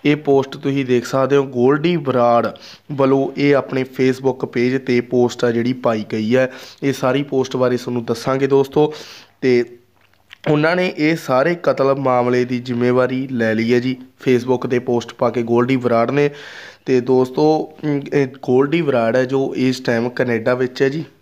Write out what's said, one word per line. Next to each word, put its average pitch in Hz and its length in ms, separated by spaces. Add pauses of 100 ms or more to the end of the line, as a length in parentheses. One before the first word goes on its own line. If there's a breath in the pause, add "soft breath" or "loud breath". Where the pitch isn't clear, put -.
ਇਹ 147 100
ਪੋਸਟ 139 420
ਤੁਸੀਂ 139 280
ਦੇਖ 123 200
ਸਕਦੇ 135 300
ਹੋ, 139 80
ਗੋਲਡੀ 139 540
ਬਰਾੜ 120 500 (440 loud breath)
ਵੱਲੋਂ 135 460
ਇਹ 143 180
ਆਪਣੇ 131 280
Facebook 131 640
ਪੇਜ 123 300
'ਤੇ 127 260
ਪੋਸਟ 123 420
ਆ 120 80
ਜਿਹੜੀ 117 220
ਪਾਈ 113 380
ਗਈ 110 240
ਹੈ। 127 180 (300 loud breath)
ਇਹ 139 100
ਸਾਰੀ 135 300
ਪੋਸਟ 131 320
ਬਾਰੇ 123 220
ਤੁਹਾਨੂੰ 120 280
ਦੱਸਾਂਗੇ 135 420
ਦੋਸਤੋ। 139 460 (480 loud breath)
ਤੇ 123 240 (840)
ਉਹਨਾਂ 156 240
ਨੇ 180 220
ਇਹ 151 180
ਸਾਰੇ 147 480
ਕਤਲ 135 320
ਮਾਮਲੇ 123 500
ਦੀ 123 140
ਜ਼ਿੰਮੇਵਾਰੀ 123 680
ਲੈ 113 280
ਲਈ 113 180
ਹੈ 123 60
ਜੀ 127 160 (320)
Facebook 123 300
'ਤੇ 127 220
ਪੋਸਟ 120 340
ਪਾ 120 160
ਕੇ 120 140
ਗੋਲਡੀ 120 320
ਬਰਾੜ 120 360
ਨੇ। 143 180 (560 loud breath)
ਤੇ 131 160
ਦੋਸਤੋ, 131 720 (100)
ਅਮ, 143 180 (120)
ਇਹ 139 140
ਗੋਲਡੀ 139 540
ਬਰਾੜ 120 340
ਹੈ 127 100
ਜੋ 135 300
ਇਸ 127 240
ਟਾਈਮ 120 300
ਕੈਨੇਡਾ 123 440
ਵਿੱਚ 127 280
ਹੈ 135 80
ਜੀ 160 140 (180)